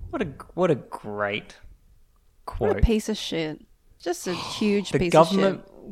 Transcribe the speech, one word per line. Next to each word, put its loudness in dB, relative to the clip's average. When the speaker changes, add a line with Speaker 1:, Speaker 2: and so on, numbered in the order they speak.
Speaker 1:
What -4
a, -4
what 2
a 4
great -6
quote. -2
Speaker 2:
What 0
a 6
piece 2
of -4
shit. -6
Just -6
a -4
Speaker 1:
<sighs> -8
Speaker 2:
huge 0
Speaker 1:
The 0
Speaker 2:
piece 2
of 10
shit. 0
Speaker 1:
government 0